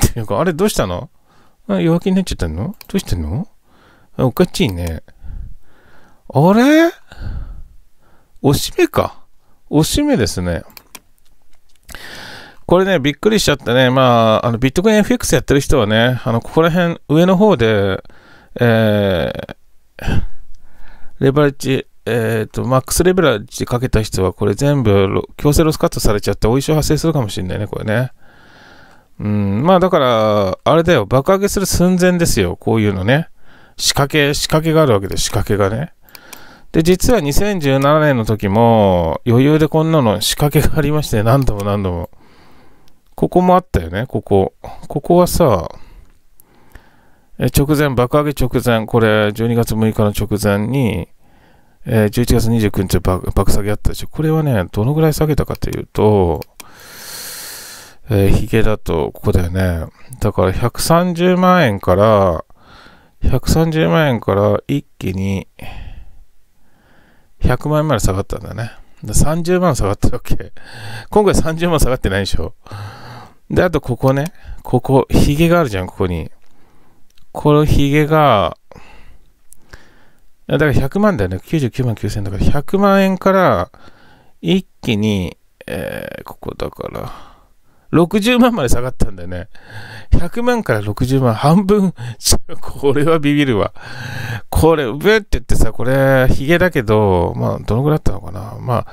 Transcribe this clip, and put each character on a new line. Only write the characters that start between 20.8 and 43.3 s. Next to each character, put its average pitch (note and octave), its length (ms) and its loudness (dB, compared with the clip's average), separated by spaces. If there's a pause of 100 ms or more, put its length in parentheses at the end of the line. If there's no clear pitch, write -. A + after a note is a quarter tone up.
レ C3+ 140 2
バ D3 100 2
レ C#3+ 60 2
ッ C#3 80 -12
ジ、 C3 280 -4 (200)
え A2 380 -2
ー - 40 -8
と、 - 160 -8
マ B2+ 160 0
ッ - 40 -10
ク - 100 -8
ス F3 100 0
レ F#3 100 4
バ F#3 100 0
レ C#3+ 120 4
ッ G#2 100 -6
ジ - 200 -8
か A#2+ 160 -4
け B2+ 80 -4
た A2 120 2
人 G2 220 -4
は、 F#2 80 0
こ - 140 -4
れ G#2 80 2
全 C#3+ 280 0
部 G2 260 2
ロ-、 G2+ 280 -2
強 D3 160 0
制 D#3 140 4
ロ D#3 80 0
ス - 40 -6
カ E3+ 100 0
ッ - 20 2
ト A#2 100 -8
さ A2 140 2
れ G2+ 80 -2
ち - 80 -4
ゃ - 20 0
っ - 60 -2
て、 G#2+ 100 -2
お A2+ 40 2
衣 C3+ 100 0
装 D#3 120 -2
発 D3 140 0
生 D3+ 100 0
す D3 80 -4
る D#3+ 60 0
か D3 100 0
も G#2 60 -2
し G2 160 -8
ん F#2 40 -6
な F#2 80 -6
い F#2+ 40 -6
ね、 G#2 80 -6
こ - 120 -8
れ - 60 -8
ね。 A#2 260 -2 (1080)
う G#2+ 80 -6
ん、 G#2 360 -2
ま F#3 120 4
あ、 F3 40 4
だ F3+ 100 2
か E3 100 2
ら、 G#2+ 640 2
あ C#3 120 4
れ E3 80 4
だ F3 100 2
よ、 A2 120 2
爆 C3+ 280 2
上 G3 60 2
げ G3 100 -2
す G#3 100 -2
る F#3+ 60 -2
寸 F3+ 340 2
前 F3+ 180 2
で E3+ 80 2
す - 140 2
よ、 F2 160 0
こ A2+ 200 -2
う A2 60 2
い G#2 80 2
う G2 40 -2
の F#2 100 -4
ね。 C#3 240 0 (500)
仕 - 160 -2
掛 C#3+ 160 0
け、 D3 240 2
仕 - 140 -4
掛 D#3 160 0
け D#3+ 80 0
が D#3 120 4
あ - 20 4
る B2 80 4
わ G2 80 2
け F#2 80 -6
で、 F#2 80 -6
仕 - 120 -2
掛 - 160 -2
け G2+ 120 0
が G2+ 120 2
ね。 - 240 -6 (800)
で、 E3 100 0
実 F3+ 320 2
は G#3+ 60 2
二 C#3+ 140 -2
千 G3+ 260 2
十 C3+ 180 2
七 C#3+ 220 4
年 D3 160 2
の A2+ 80 0
時 G#2+ 240 -2
も、 G2 800 2
余 A#2+ 160 4
裕 D3+ 160 4
で D#3 80 2
こ D#3 160 0
ん D#3+ 80 0
な D#3 100 4
の G#2+ 200 0
仕 - 160 -4
掛 D3 120 0
け D3 160 2
が - 140 2
あ - 20 0
り C#3+ 120 0
ま D3+ 100 -2
し - 60 -8
て、 G#2+ 140 0
何 C3 200 4
度 G#2+ 120 0
も G2 100 -6
何 G2+ 180 -2
度 F#2 80 -2
も。 E2+ 180 -8 (1120)
こ D#3 60 0
こ F3+ 120 2